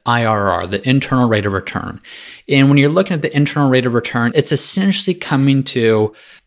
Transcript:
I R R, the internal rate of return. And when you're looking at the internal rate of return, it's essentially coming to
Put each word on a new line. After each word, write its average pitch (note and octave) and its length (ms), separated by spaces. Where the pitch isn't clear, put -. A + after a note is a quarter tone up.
I A#2+ 180
R G#2 260
R, F2 160
the G2 220
internal C3 400
rate G#2 180
of G2 60
return. - 480
And C#3 200
when C#3+ 100
you're C#3+ 100
looking F#3 260
at D3 80
the D3 140
internal C#3+ 340
rate B2+ 160
of A#2+ 80
return, A#2 400
it's C#3+ 180
essentially F#3+ 640
coming C#3 500
to A2 500